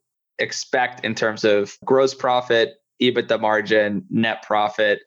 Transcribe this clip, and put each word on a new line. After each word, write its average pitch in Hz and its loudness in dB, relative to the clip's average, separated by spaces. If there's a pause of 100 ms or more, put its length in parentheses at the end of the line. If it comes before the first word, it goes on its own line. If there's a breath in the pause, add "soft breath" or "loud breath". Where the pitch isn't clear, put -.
(380)
expect - -4
in 110 -4
terms 110 -4
of 104 2
gross 131 2
profit, 123 0 (280)
ebitda 113 0
margin, 107 0
net 110 -2
profit, 107 0